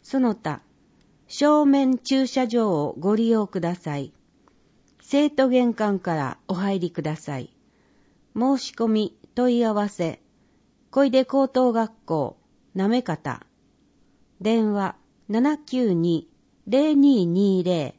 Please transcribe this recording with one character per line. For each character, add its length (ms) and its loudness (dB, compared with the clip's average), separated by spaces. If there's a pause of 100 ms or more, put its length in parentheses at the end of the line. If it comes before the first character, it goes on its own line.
そ 160 -2
の 160 2
他、 260 -10 (640)
正 380 2
面 320 2
駐 300 0
車 200 -2
場 240 0
を 280 -2
ご 160 0
利 140 0
用 180 2
く 120 -8
だ 160 -4
さ 220 -8
い。 160 -10 (880)
生 280 0
徒 200 0
玄 240 2
関 260 -2
か 160 -4
ら 220 -6 (100)
お 60 -4
入 260 -2
り 120 -4
く 100 -8
だ 140 -6
さ 240 -10
い。 140 -14 (840)
申 220 0
し 160 -10
込 140 -2
み、 300 -2 (180)
問 220 2
い 80 2
合 80 0
わ 160 -2
せ、 320 -6 (720)
小 180 2
出 140 2
高 240 0
等 240 0
学 200 -2 (120)
校、 340 -4 (380)
行 260 0
方。 440 -8 (960)
電 320 0
話、 240 -4 (320)
七 280 0
九 360 -2
二 340 0 (400)
零 280 2
二 300 6
二 380 2
零。 360 -2